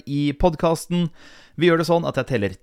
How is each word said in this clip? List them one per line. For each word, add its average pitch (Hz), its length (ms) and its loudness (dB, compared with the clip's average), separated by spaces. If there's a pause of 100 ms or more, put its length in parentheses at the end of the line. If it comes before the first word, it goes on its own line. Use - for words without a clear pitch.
i 143 260 0
podcasten. 165 760 0 (460)
Vi 160 120 2
gjør 165 100 6
det 165 80 -2
sånn 170 220 0
at - 80 -6
jeg 131 120 -2
teller 101 360 -2